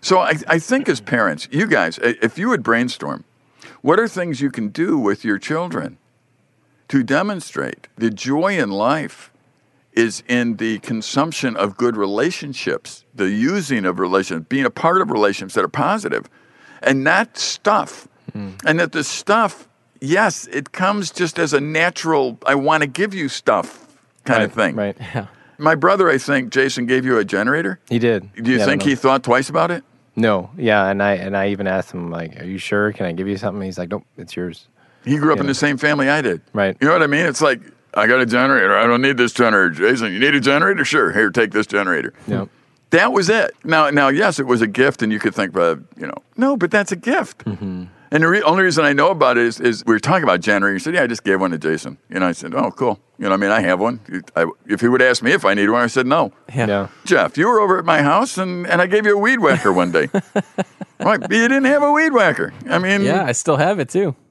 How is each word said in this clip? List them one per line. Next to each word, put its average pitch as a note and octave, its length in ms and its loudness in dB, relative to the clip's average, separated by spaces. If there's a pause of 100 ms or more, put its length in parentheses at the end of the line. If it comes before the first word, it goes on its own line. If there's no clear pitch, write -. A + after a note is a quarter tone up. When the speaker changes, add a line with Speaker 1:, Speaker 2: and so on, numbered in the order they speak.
Speaker 1:
So F#3 180 2
I, D#3+ 160 0 (140)
I E3 100 4
think C4 300 -2
as C#3 100 0
parents, F#2+ 500 -2
you D#3+ 160 -2
guys, G2 340 0
i-, A#2 220 0
if A2 160 -2
you G3 120 -4
would A#3+ 120 -2
brainstorm, A#2 640 -4 (580)
what F3 200 2
are A#3 60 -2
things E3+ 340 -6
you C#3 100 -2
can A2 160 -6
do E3+ 300 -2
with G2+ 260 -2
your G2+ 160 -2
children D3 580 -8 (920)
to C3+ 140 0
demonstrate E3+ 920 -4
the A#2 140 0
joy D3+ 500 -2
in A2+ 100 -2
life A#2+ 640 -4 (600)
is A2+ 340 -2
in A#2+ 300 -2
the A2 220 -4
consumption B2+ 760 -4
of G2 220 -2
good A#2+ 180 0
relationships, G#2+ 1080 -4 (100)
the F#2+ 140 -2
using C3 560 -2
of F2+ 120 0
relationships, F#2 520 -2
being C3+ 160 -2
a A#2+ 40 2
part F3 320 0
of - 80 -4
relationships G2+ 460 -2
that G2+ 80 2
are - 60 -2
positive, C#3 600 -4 (540)
and C3+ 200 0
not F#3 320 0
stuff. - 720 -4 (260)
Speaker 2:
Mm. G2 300 -12
Speaker 1:
And D#3 160 0
that E3+ 120 -2
the D3 120 -4
stuff, - 640 -2 (340)
yes, F3 500 0
it C#3 200 -8
comes F#3+ 380 -2
just E3+ 300 -6
as D#3+ 120 0
a C#3+ 80 2
natural, D#3 840 -2
"I C3+ 80 2
wanna D3 320 2
give F3 300 -4
you E3 120 -6
stuff" - 600 -2 (360)
kind A2+ 200 2
of F2+ 120 -6
Speaker 2:
Right, A2 120 0
Speaker 1:
thing. C#2+ 80 -4
Speaker 2:
right. G2+ 240 -6
Speaker 3:
Yeah. G#2+ 280 -10 (300)
Speaker 1:
My D#3 160 2
brother, F3+ 360 2
I C3+ 100 2
think, C3 320 -4
Jason, C3 340 0
gave B2+ 180 0
you B2+ 140 0
a G#2+ 80 0
generator. C#3+ 540 -2 (100)
Speaker 2:
He A#2+ 80 -2
did. G#2+ 380 -2
Speaker 1:
Do A#2 160 -2
you B2+ 80 2
Speaker 2:
Yeah, G#2 60 2
Speaker 1:
think C#3 160 0
Speaker 2:
no. D3 80 0
Speaker 1:
he C#3 60 2
thought C3 280 2
twice B2+ 260 2
about E3 220 0
it? F3 120 -6 (320)
Speaker 2:
No. G#2+ 420 0
Yeah, G#2+ 300 2
and G2 140 0
I, G2+ 120 2
and F#2+ 220 -4
I G2 120 0
even G2+ 180 -4
asked F#2+ 260 -4
him, E2+ 200 -10
like, E2 280 -10
"Are - 60 -14
you F#2+ 140 -10
sure? G#2 320 0
Can G2 160 -6
I E2+ 60 -6
give F#2 140 -6
you G2+ 100 -4
something?" G2+ 260 -6
He's F#2+ 160 -10
like, F2 100 -8
"Nope, G#2 140 -8 (140)
it's F2 180 -16
yours." F2 320 -10 (380)
Speaker 1:
He C#3 120 0
grew D3 140 2
up D3 60 4
Speaker 2:
Yeah. - 60 -2
Speaker 1:
in C#3+ 40 -2
the C#3 80 0
same C#3+ 220 0
family D3 300 0
I D3+ 140 2
did. F#2 200 -2 (120)
Speaker 2:
Right. G2 260 0
Speaker 1:
You C#3 80 2
know D#3+ 60 4
what E3 100 4
I D3 40 2
mean? D3 180 2
It's D3 160 -2
like, C3 200 2 (340)
"I G#2 100 2
got B2 140 6
a B2 80 2
generator. A#2+ 500 4
I A2 80 4
don't A#2+ 160 4
need C3+ 160 2
this A#2+ 140 2
generator." G#2 400 4
"Jason, G#2 420 0
you G2 60 -6
need C#3+ 160 2
a C#3 60 2
generator?" D3 440 2
"Sure. A2 280 2
Here, G#2 180 2
take A2+ 180 2
this G#2 160 0
generator." F2+ 480 -2 (140)
Speaker 2:
Yep. G2+ 220 -4 (420)
Speaker 1:
That G3 200 4
was G3 180 0
it. A3 220 2 (120)
Now, D#3 260 2
now, C#3+ 200 2
yes, E3+ 300 0
it C3+ 80 -2
was A#2+ 140 2
a A2+ 60 2
gift, B2+ 340 0
and G#2+ 100 -2
you G#2 80 -4
could G2+ 160 -2
think, F#2+ 200 -4
"Well, E2+ 240 2 (180)
you D2+ 100 -12
know," - 100 -10 (200)
no, C4+ 180 2
but F3 160 -2
that's G3+ 200 0
a F#3+ 40 -4
gift. B3+ 500 -4
Speaker 2:
Mm-hmm. F#2+ 400 -8 (260)
Speaker 1:
And D#3+ 120 2
the E3 60 4
re-, G3+ 140 2
only F3 200 4
reason D#3 220 2
I C#3+ 80 4
know D3 160 4
about C#3 280 4
it A#2+ 80 4
is, A#2 140 -2
is A2+ 260 0
we A2+ 100 4
were A2 40 2
talking E3 240 0
about B2 160 4
January. G2 360 0
You F#2+ 40 -4
said, D#3 140 -6
"Yeah, F3 100 2
I B2 40 0
just A#2 160 -6
gave F#2+ 180 2
one F#2+ 100 0
to E2 60 -6
Jason." D#2+ 400 -4 (120)
You F#2 100 -6
know, F#2 80 2
I F2 40 0
said, - 220 -10
"Oh, C3 180 -2
cool." A#2 280 -4 (180)
You G2+ 100 -6
know, F#2+ 60 2
I G2 40 2
mean, G2+ 140 0
I A2 100 2
have F2+ 180 0
one. A#2 200 -2 (360)
I, E2 100 2 (220)
if G2+ 140 -2
he A#2 60 2
would B2 140 4
ask B2+ 220 4
me A#2 80 2
if F3+ 140 2
I G2 100 4
need G2+ 140 2
one, A#2+ 120 2
I A#2+ 60 2
said, B2+ 180 0
"No." C3+ 260 0 (220)
Speaker 3:
Yeah. A#2 140 0
Speaker 2:
Yeah. G2+ 200 0 (180)
Speaker 1:
Jeff, B2 320 2
you E3 100 2
were A3+ 120 4
over F#3+ 200 4
at E3+ 60 -6
my D#3+ 160 4
house, D#3 360 2
and, F3+ 300 -6
and F3 140 2
I F#3 40 4
gave G#3+ 200 2
you G#3 100 4
a G3+ 40 0
weed A#3+ 200 2
whacker C3+ 340 2
one F2 180 2
day. E2 220 2
Speaker 3:
<laughs> G3 60 2 (760)
Speaker 1:
Right, G3+ 240 0
you - 60 -10 (220)
didn't C4+ 160 2
have C#4+ 180 4
a D4 80 2
weed D#4 220 2
whacker. D3+ 400 2 (160)
I E3+ 100 0
mean, G3 220 0
Speaker 3:
Yeah, F#3 240 0
I B2 80 -2
still D3+ 240 0
have F3+ 220 0
it, C3+ 100 -4
too. F3 260 -2 (160)